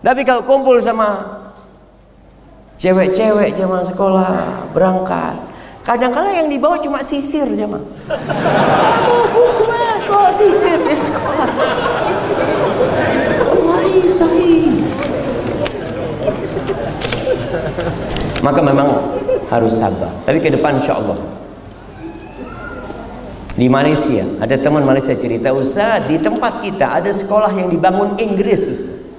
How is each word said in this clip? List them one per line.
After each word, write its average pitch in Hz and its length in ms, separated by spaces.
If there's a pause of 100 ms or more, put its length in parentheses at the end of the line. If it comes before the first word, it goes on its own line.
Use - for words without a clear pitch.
Tapi 254 240
kalau 247 240
kumpul 269 320
sama 208 600 (1400)
cewek-cewek 190 720
zaman 185 320
sekolah, 185 880
berangkat. 185 640 (460)
Kadang-kadang 285 640
yang - 20
dibawa 285 300
cuma 285 240
sisir, 285 500
jemaah. 208 300 (1200)
"Bawa 480 300
buku, 480 320
Mas, 466 400
bawa 403 260
sisir 370 540
di 294 100
sekolah." - 540 (1900)
Wallahi, 359 640
sahih. 330 800 (3500)
Maka 139 240
memang 139 260 (640)
harus 113 240
sabar. 95 480
Tapi 147 160
ke 156 160
depan 143 240
insya 131 160
Allah. 107 240 (2500)
Di 123 80
Malaysia, 139 560 (160)
ada 113 160
teman 147 320
Malaysia 135 320
cerita, 120 320
"Ustaz, 175 560
di 156 160
tempat - 400
kita 143 400
ada 196 80
sekolah 202 400
yang 185 160
dibangun 185 560
Inggris, 202 480
Ustaz. - 480